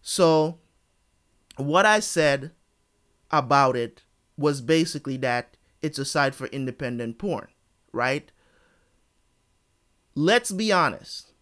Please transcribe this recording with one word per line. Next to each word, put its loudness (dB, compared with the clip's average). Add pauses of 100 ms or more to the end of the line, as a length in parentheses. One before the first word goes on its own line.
So 2 (1000)
what 2
I 4
said 0 (760)
about 2
it -6 (340)
was 0
basically 0
that -4 (260)
it's -6
a -4
site 0
for -10
independent -8
porn, -6 (420)
right? -2 (1800)
Let's 2
be -2
honest. -2 (100)